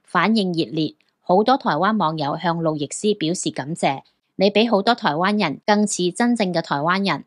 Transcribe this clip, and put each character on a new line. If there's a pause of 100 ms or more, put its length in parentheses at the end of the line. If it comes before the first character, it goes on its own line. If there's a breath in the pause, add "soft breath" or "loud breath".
反
應
熱
烈。 (260)
好
多
台
灣
網
友
向
路
易
斯
表
示
感
謝， (340)
「你
比
好
多
台
灣
人
更
似
真
正
嘅
台
灣
人，